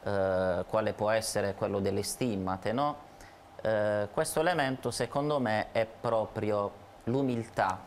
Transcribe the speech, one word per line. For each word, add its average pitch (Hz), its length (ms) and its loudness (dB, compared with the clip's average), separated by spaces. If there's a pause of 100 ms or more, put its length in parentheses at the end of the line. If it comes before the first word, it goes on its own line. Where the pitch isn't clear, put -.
eh, 92 640 2
quale 107 240 2
può 107 180 0
essere 104 440 0
quello 101 260 0
delle 98 220 0
stimmate, 98 680 -2
no? 147 380 -2 (520)
Eh, 104 500 2
questo 160 280 0
elemento, 139 500 2
secondo 143 480 0
me, 110 340 2
è 113 140 2
proprio 107 920 -2 (240)
l'umiltà 113 840 0